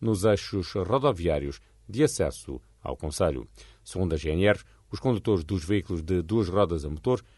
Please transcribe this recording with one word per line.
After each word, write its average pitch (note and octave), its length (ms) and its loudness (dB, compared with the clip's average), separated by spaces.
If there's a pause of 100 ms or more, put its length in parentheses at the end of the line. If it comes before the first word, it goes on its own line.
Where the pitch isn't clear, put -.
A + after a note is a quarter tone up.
nos G#2+ 240 0
eixos G2+ 480 0
rodoviários F2 880 0 (260)
de A2+ 160 0
acesso D2+ 560 -2 (240)
ao C2 140 -6
concelho. D2 500 -2 (360)
Segundo F2+ 300 -2
a D#2 40 0
G D#2 140 -2
N F2+ 160 4
R, G#2 120 4 (320)
os G2+ 80 -8
condutores G#2+ 440 2
dos E2+ 200 -2
veículos F2+ 380 -2
de F2 200 0
duas F#2+ 280 0
rodas F2 340 2
a D2 60 -6
motor A#2 320 0 (160)